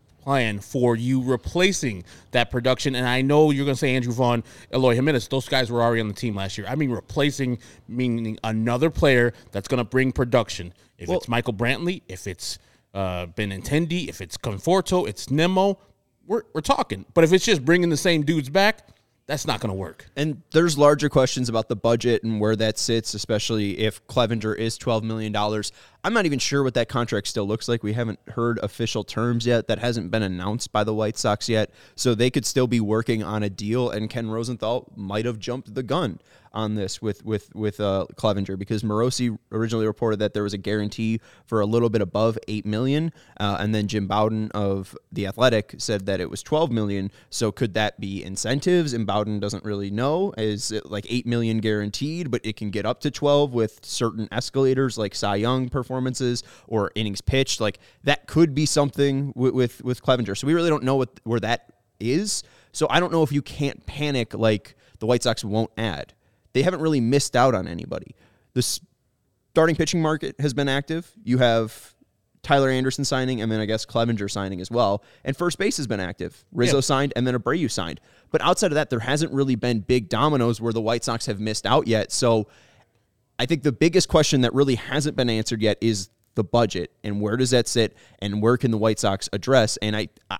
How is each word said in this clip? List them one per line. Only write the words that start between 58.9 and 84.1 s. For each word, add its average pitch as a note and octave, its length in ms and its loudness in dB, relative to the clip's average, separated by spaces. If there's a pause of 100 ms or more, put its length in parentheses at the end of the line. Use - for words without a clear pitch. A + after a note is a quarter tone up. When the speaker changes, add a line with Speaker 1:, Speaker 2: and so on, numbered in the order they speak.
Speaker 2:
with, B2+ 180 2
with, B2 300 0
with B2 180 -4
Clevinger. A#2+ 340 0
So C3 120 -4
we D#3+ 80 2
really E3+ 140 2
don't D3+ 140 0
know C3 120 2
what, C3 300 -2
where A2+ 160 0
that A2 320 -4 (260)
is. D#3+ 420 -2 (300)
So - 180 -2
I D3+ 100 4
don't F3+ 120 0
know E3 100 4
if D3 100 2
you C#3+ 120 0
can't - 420 -6
panic C#3+ 480 -4
like G#2+ 420 0 (220)
the - 80 -8
White A#2+ 160 2
Sox A2+ 220 -2
won't A2 340 0
add. G2+ 360 -6 (400)
They - 100 4
haven't F3 180 2
really D#3 180 2
missed B2+ 360 2
out B2+ 180 6
on F#2 140 -2
anybody. E2 480 -10 (380)
The B2 100 0
starting - 1120 -2
pitching E3 260 0
market D#3 380 -2
has C#3 160 -2
been C#3 120 0
active. C#3 440 -4 (120)
You B2 140 0
have A2+ 560 2 (480)
Tyler C#3 280 4
Anderson C3 360 0
signing, B2+ 360 -2
and A2 100 0
then A2 80 0
I G#2+ 60 -2
guess A2 200 -2
Clevinger A2+ 440 0
signing G2 300 -6
as F#2 120 -10
well. G#2+ 320 2 (200)
And C#3 140 -4
first F3 220 -2
base G3 180 -2
has C#3+ 80 -4
been G#2 140 -2
active. - 520 -8
Rizzo B2 260 2
Speaker 1:
Yeah. C3+ 40 4
Speaker 2:
signed, C#3 340 0
and B2 120 0
then B2 80 2
Abreu B2 340 0
signed. E2 320 -6 (300)
But D#3 100 2
outside F3 300 2
of C#3+ 40 0
that, D3+ 140 0
there A#2+ 100 0
hasn't C#3+ 320 0
really C3+ 240 2
been A#2+ 260 0
big B2 280 0
dominoes A#2+ 500 2
where A2+ 140 -2
the A2+ 80 -2
White A2+ 220 0
Sox A#2 240 -4
have G2+ 120 -4
missed G#2+ 280 -4
out B2+ 180 4
yet. A2 260 0
So A2+ 360 2 (920)
I B2 80 -2
think C#3 160 0
the D3 100 2
biggest E3+ 380 2
question D3+ 320 4